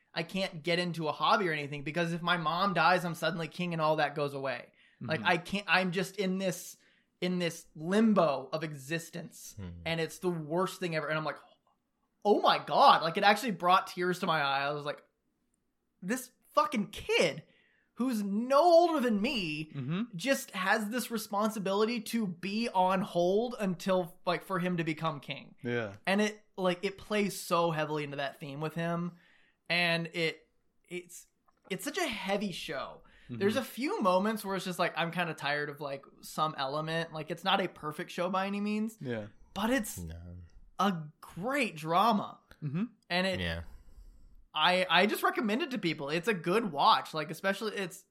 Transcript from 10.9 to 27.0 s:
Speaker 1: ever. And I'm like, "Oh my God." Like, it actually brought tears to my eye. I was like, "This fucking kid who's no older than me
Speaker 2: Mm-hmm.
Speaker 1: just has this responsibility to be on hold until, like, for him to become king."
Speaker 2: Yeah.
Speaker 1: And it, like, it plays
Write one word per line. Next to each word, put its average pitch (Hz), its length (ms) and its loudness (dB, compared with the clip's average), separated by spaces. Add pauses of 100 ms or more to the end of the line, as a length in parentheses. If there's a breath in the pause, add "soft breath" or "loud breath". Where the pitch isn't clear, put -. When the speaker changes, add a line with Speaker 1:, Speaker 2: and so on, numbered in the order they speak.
Speaker 1:
ever. 151 100 -2
And 156 120 -2
I'm 156 80 -4
like, 139 100 -4 (880)
"Oh 220 160 6
my 160 180 4
God." 156 440 8
Like, 165 160 -2
it 196 60 4
actually 208 260 4
brought 180 380 4
tears 180 320 -2
to 196 60 -2
my 160 140 2
eye. 139 260 0
I 147 60 0
was 147 140 -6
like, 143 160 -6 (1000)
"This 233 280 -4 (240)
fucking 294 380 2
kid 240 500 2 (520 soft breath)
who's 233 280 -2
no 240 400 2
older 330 380 8
than 226 200 2
me 175 560 -2
Speaker 2:
Mm-hmm. 147 260 -2 (140)
Speaker 1:
just 240 360 0
has 202 360 0
this 240 220 -4
responsibility 214 920 0
to 220 260 -4
be 196 480 -4
on 185 280 4
hold 202 580 0
until, 185 540 0 (100)
like, 175 200 0
for 190 140 -2
him 180 200 0
to 165 60 0
become 156 360 -4
king." 131 420 -12
Speaker 2:
Yeah. 120 300 -2 (140)
Speaker 1:
And 196 160 2
it, 214 180 -2 (160)
like, 185 260 0
it 196 140 -4
plays 208 420 -2